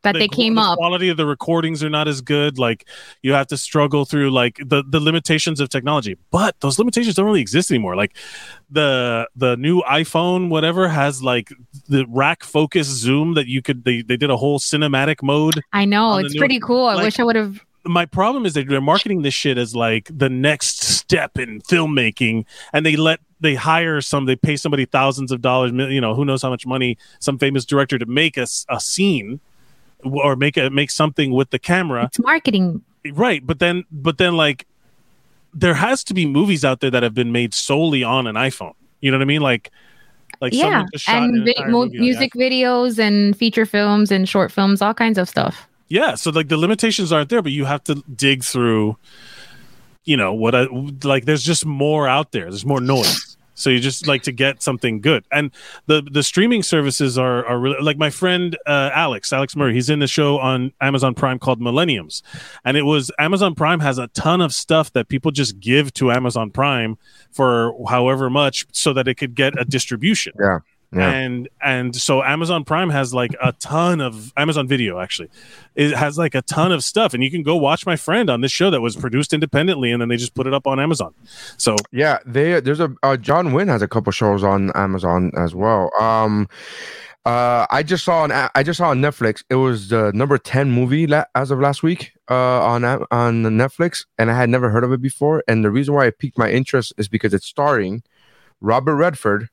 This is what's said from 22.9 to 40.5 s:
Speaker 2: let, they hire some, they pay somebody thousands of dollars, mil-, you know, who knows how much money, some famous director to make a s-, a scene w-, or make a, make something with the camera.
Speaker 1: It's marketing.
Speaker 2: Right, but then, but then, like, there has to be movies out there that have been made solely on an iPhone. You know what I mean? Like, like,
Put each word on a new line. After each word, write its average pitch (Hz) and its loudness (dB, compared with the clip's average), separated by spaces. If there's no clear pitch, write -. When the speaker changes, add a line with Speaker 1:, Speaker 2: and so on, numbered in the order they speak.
Speaker 2:
let, 160 2
they 156 2
hire 160 0
some, 139 -2
they 131 2
pay 147 0
somebody 139 -2
thousands 135 0
of 123 -4
dollars, 127 2
mil-, 131 -4
you 135 0
know, 110 -2
who 143 -2
knows 135 -2
how 131 -2
much 123 -6
money, 127 -2
some 139 -2
famous 135 0
director 139 0
to 117 -4
make 147 0
a 127 -2
s-, - -6
a 120 -2
scene 143 -2
w-, 135 -4
or 143 4
make 143 0
a, 135 2
make 139 0
something 147 0
with 131 0
the 127 -4
camera. 160 0
Speaker 1:
It's - -6
marketing. 226 0
Speaker 2:
Right, 185 0
but 147 -2
then, 175 0
but 151 -4
then, 175 2
like, 147 0
there 170 2
has 226 0
to 185 -6
be 175 2
movies 147 2
out 131 2
there 135 0
that 123 2
have 110 -2
been 120 0
made 120 0
solely 147 0
on 123 0
an 110 -6
iPhone. 110 -4
You 135 0
know 135 2
what 135 2
I 135 2
mean? 147 0
Like, 127 0
like, 127 -2